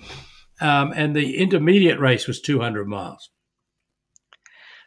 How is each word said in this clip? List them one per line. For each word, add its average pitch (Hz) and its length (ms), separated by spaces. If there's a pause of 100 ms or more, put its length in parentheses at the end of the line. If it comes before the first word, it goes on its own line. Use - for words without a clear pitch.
(600)
Um, 143 360
and 151 180
the 143 220
intermediate 180 640
race 127 260
was 120 140
two 139 200
hundred 107 280
miles. 98 400 (1600)